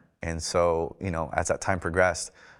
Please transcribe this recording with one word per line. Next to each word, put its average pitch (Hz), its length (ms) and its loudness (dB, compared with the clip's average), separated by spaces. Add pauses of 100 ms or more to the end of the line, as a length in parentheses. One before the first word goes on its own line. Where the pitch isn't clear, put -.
(220)
And 82 200 -4
so, 82 580 2
you 95 120 -4
know, 80 220 -4
as 85 140 0
that - 140 -2
time 95 180 0
progressed, 90 520 2 (280)